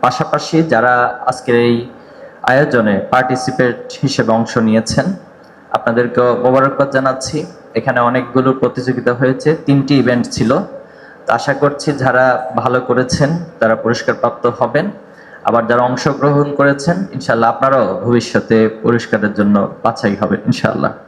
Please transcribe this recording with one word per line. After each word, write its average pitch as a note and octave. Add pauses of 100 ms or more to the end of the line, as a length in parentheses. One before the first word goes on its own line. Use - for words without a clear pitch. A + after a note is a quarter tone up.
পাশাপাশি D3+ (160)
যারা A#2+ (360)
আজকের B2 (100)
এই A#2+ (680)
আয়োজনে B2+ (160)
পার্টিসিপেট B2+ (240)
হিসেবে A#2+
অংশ A2+
নিয়েছেন, A2+ (720)
আপনাদেরকেও A#2+ (160)
মোবারকবাদ C3+
জানাচ্ছি। C3 (380)
এখানে B2
অনেকগুলো B2+ (100)
প্রতিযোগিতা A#2+
হয়েছে, C3 (140)
তিনটি C#3 (100)
ইভেন্ট A#2+ (120)
ছিল। A2 (720)
তো -
আশা -
করছি C#3+ (140)
যারা B2+ (320)
ভালো B2+
করেছেন B3 (280)
তারা A2+
পুরস্কার A#2+
প্রাপ্ত - (140)
হবেন, B2+ (580)
আবার A2+
যারা A#2+
অংশগ্রহণ C#3+ (100)
করেছেন C#3+ (160)
ইনশাআল্লাহ A#2
আপনারাও C3 (160)
ভবিষ্যতে A2+ (260)
পুরস্কারের A2
জন্য G#2 (260)
বাছাই A2
হবেন F#2+
ইনশাআল্লাহ। - (160)